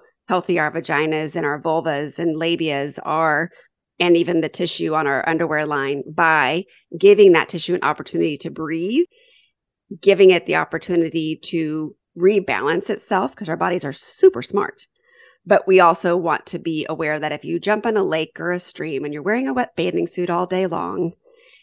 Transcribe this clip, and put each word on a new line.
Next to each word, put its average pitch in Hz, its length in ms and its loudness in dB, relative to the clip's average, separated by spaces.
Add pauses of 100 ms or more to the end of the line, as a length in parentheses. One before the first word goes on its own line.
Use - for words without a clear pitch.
(280)
healthy 175 320 -2
our 151 120 0
vaginas 156 640 -2
and 160 100 -2
our 143 160 -4
vulvas 151 560 -2
and 160 180 -2
labias 156 680 -4
are, 156 480 0 (480)
and 175 180 4
even 165 240 0
the 156 80 -2
tissue 165 460 -4
on 156 100 0
our 139 220 0
underwear 156 380 0
line, 143 420 -4
by 160 580 0 (320)
giving 196 360 8
that 160 160 4
tissue 175 260 -4
an - 80 -4
opportunity 151 540 -2
to - 120 -10
breathe, 170 560 -2 (960)
giving 190 320 8
it 170 140 2
the 156 100 -2
opportunity 160 800 -2
to 156 600 -6 (220)
rebalance 175 720 0
itself, 202 460 -4
'cause 160 140 -10
our 160 80 -4
bodies 170 280 -2
are 135 80 -6
super - 480 2
smart. - 460 -6 (580)
But 185 220 4
we 185 120 6
also 175 360 4
want 165 320 -2
to 170 120 -10
be 156 280 -6
aware 151 320 -4
that 147 120 -6
if 147 120 -10
you 165 160 -4
jump 208 260 -2
in 220 120 0
a 190 60 2
lake 160 360 -4
or 170 120 -4
a 180 80 -4
stream 156 440 -8
and 147 100 -8
you're 147 100 -10
wearing 240 240 -2
a 269 60 -4
wet 247 220 -4
bathing 175 320 -2
suit 175 220 -6
all 175 160 -2
day 185 220 -2
long, 175 460 -6 (500)